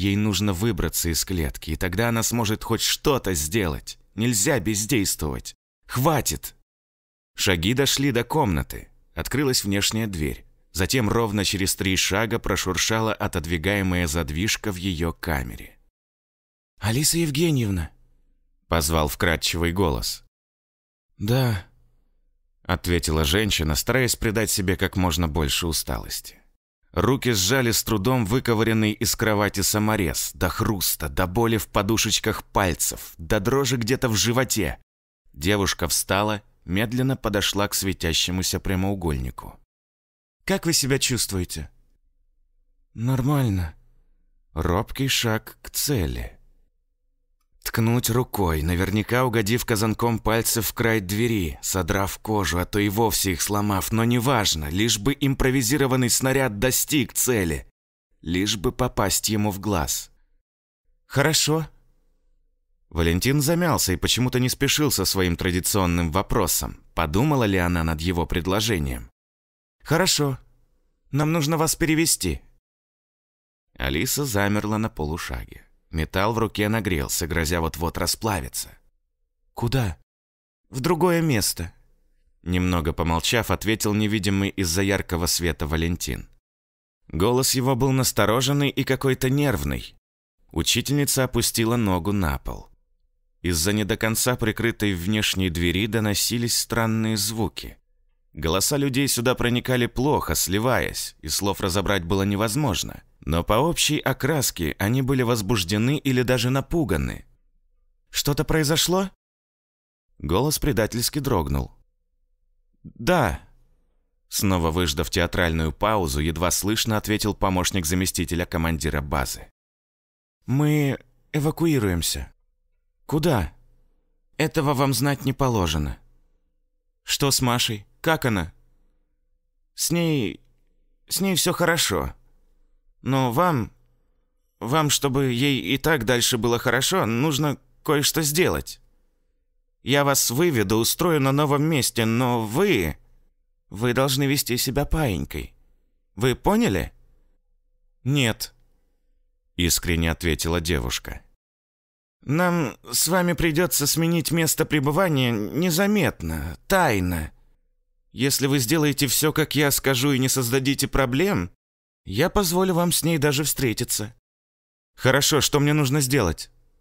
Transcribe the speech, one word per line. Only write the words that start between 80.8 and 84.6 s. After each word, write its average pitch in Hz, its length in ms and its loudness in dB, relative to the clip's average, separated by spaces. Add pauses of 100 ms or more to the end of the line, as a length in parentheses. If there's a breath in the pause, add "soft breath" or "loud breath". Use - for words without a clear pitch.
другое 170 400 4
место", 107 520 0 (720)
немного 87 500 0
помолчав, 85 580 0
ответил 104 420 -2
невидимый 101 580 0
из-за 90 320 -2